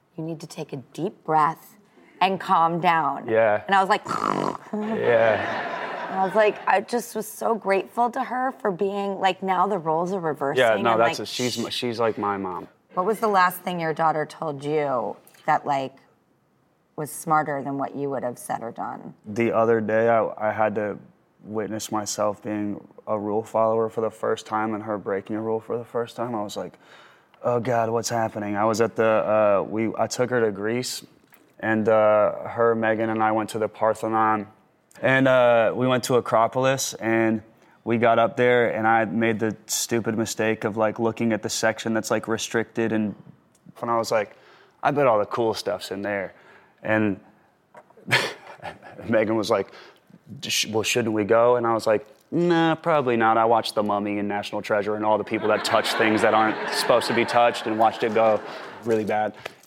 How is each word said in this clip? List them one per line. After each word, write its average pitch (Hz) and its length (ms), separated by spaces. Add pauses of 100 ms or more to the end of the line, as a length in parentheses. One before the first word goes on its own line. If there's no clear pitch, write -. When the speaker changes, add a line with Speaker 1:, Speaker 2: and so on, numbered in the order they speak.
(160)
Speaker 1:
you 165 80
need 160 180
to 170 40
take 156 260
a 151 60 (160)
deep 175 300
breath 156 560 (420)
and 190 180
calm 165 400
down." 156 480
Speaker 2:
Yeah. 110 380
Speaker 1:
And 196 100
I 190 60
was 185 80
like, 208 160
<laughs> 50 680
Speaker 2:
Yeah. 117 1400
Speaker 1:
I 190 120
was 190 120
like, 214 220 (100)
I 190 140
just 226 340
was 220 120
so 220 280
grateful 196 560
to 262 120
her 254 280
for - 180
being, 196 500
like, 185 220
now 185 240
the 190 140
roles 165 340
are 196 60
reversing 143 440
Speaker 2:
Yeah, 113 120
no, 113 160
Speaker 1:
and, 113 100
Speaker 2:
that's 117 160
Speaker 1:
like, - 20
Speaker 2:
a, 107 60
she's, 123 280
Speaker 1:
sh- 113 120
Speaker 2:
m-, 104 60
she's 117 280
like 110 200
my 101 180
mom. 87 300 (260)
Speaker 1:
What 185 140
was 220 120
the 220 100
last 185 320
thing 180 180
your 160 160
daughter 156 320
told 147 360
you 139 520 (320)
that, 151 180
like, 139 300 (1000)
was 147 120
smarter 151 540
than 139 160
what 131 160
you 139 160
would 127 100
have 123 160
said - 240
or 113 80
done? - 460 (100)
Speaker 2:
The 110 260
other 113 300
day, 110 260
I, 110 420
I - 20
had 107 240
to 104 240 (440)
witness 107 480
myself 104 520
being 104 440 (200)
a 107 100
rule 104 240
follower 113 480
for 113 120
the 107 100
first - 340
time 110 300
and 104 80
her 110 120
breaking 98 400
a 107 60
rule 110 180
for 110 160
the 117 80
first 117 320
time. 120 200
I 104 80
was 101 120
like, 90 220 (640)
"Oh 123 160
God, 117 300
what's 113 200
happening?" 110 460
I 104 100
was 110 140
at 113 160
the, 117 80
uh, 107 640
we, 110 300
I 113 80
took 120 240
her 123 100
to 113 120
Greece, 110 520 (560)
and, 110 300
uh, 107 440 (100)
her, 117 320
Megan, 113 340
and 110 140
I 110 80
went 110 180
to 113 100
the 107 80
Parthenon, 110 800 (560)
and, 131 260
uh, 120 480
we 123 120
went 127 180
to 131 120
Acropolis, 131 760
and 113 480 (420)
we 117 140
got 113 220
up 113 180
there, 123 320
and 110 180
I 113 180
made 110 340
the 110 260
stupid 113 500
mistake 110 480
of, 107 140
like, 107 220
looking 113 340
at 104 80
the 110 80
section 113 460
that's, 110 160
like, 113 160
restricted, 113 640
and, 107 240 (680)
and 120 80
I 117 80
was 113 140
like, 107 260 (460)
"I 147 80
bet 143 160
all 113 100
the 104 80
cool 113 300
stuff's - 340
in 98 140
there." 98 300 (500)
And 107 360 (880)
<laughs> - 1040
Megan 110 260
was 107 140
like, 101 220 (720)
"Sh-, - 240
well, 107 160
shouldn't 113 320
we 107 100
go?" 117 320
And 117 100
I 117 60
was 110 120
like, 107 200 (260)
"Nah, 165 440
probably 143 420
not. 113 200
I 113 80
watched 113 300
The 107 80
Mummy 104 340
and 104 100
National 104 340
Treasure 104 340
and 107 100
all 107 120
the 101 60
people 107 260
that 104 160
touch 110 280
things 107 280
that 107 120
aren't 107 240 (160)
supposed - 340
to 127 60
be 117 120
touched 120 420
and 110 100
watched 110 260
it 113 100
go 110 260 (460)
really 110 180
bad." 107 300 (340)